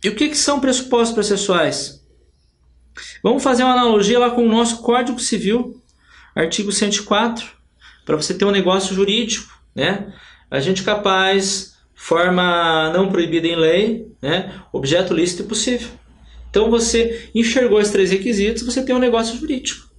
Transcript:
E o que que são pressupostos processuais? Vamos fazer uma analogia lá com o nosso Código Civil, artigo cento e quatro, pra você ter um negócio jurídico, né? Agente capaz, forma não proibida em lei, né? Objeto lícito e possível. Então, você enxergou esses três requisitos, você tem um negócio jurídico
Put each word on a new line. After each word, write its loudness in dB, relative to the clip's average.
E 0
o -6
que 0
que -4
são 0
pressupostos 0
processuais? -2
Vamos 2
fazer 2
uma 4
analogia 4
lá 4
com 2
o 4
nosso 0
Código 0
Civil, -2
artigo -2
cento -2
e -4
quatro, -2
pra 0
você -4
ter 0
um 4
negócio 0
jurídico, 0
né? -4
Agente -2
capaz, 0
forma 0
não 2
proibida 0
em 0
lei, 0
né? -6
Objeto 0
lícito -2
e -10
possível. -4
Então, 2
você 0
enxergou 4
esses 2
três 2
requisitos, 0
você -4
tem 0
um 2
negócio 0
jurídico -8